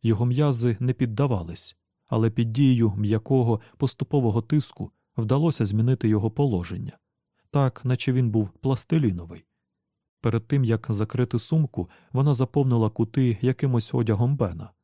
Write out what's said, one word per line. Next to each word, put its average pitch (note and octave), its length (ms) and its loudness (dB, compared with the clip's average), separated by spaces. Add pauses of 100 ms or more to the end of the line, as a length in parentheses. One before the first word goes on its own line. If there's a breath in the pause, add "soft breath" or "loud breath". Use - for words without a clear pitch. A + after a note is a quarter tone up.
Його A2+ 240 2
м'язи B2 540 0
не B2 140 0
піддавались, A2 840 -4 (300)
але A2+ 220 2
під A2+ 240 -2
дією A#2+ 440 4
м'якого A2 640 0 (160 loud breath)
поступового B2 640 0
тиску - 500 -4 (260)
вдалося B2+ 480 0
змінити A2+ 420 0
його G#2+ 240 2
положення, G2 640 -4 (540)
так, C3+ 340 -2
наче B2+ 260 0
він B2 200 2
був G#2+ 180 0
пластиліновий. A2 960 -2 (760)
Перед A2+ 260 -2
тим, C#3 160 0
як A2 260 0
закрити A2+ 500 -2
сумку, D#3 500 -2 (220 soft breath)
вона C#3 220 2
заповнила B2 560 2
кути A#2 520 0
якимось B2 520 0
одягом A#2+ 440 0
Бена. E2 340 -4 (120)